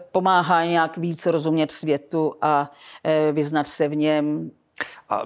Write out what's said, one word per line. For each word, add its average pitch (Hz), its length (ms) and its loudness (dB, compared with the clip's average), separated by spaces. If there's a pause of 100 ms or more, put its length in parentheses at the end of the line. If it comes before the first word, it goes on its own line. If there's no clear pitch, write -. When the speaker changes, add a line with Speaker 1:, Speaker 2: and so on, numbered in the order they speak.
(120)
Speaker 1:
pomáhá 180 540 2
nějak 165 320 0
víc 170 280 -4
rozumět 160 460 0
světu 156 720 -2
a, 147 300 0 (320)
eh, 156 280 2
vyznat 147 360 0
se 151 200 0
v 147 80 -4
něm. 151 560 0 (580)
Speaker 2:
A 104 160 -2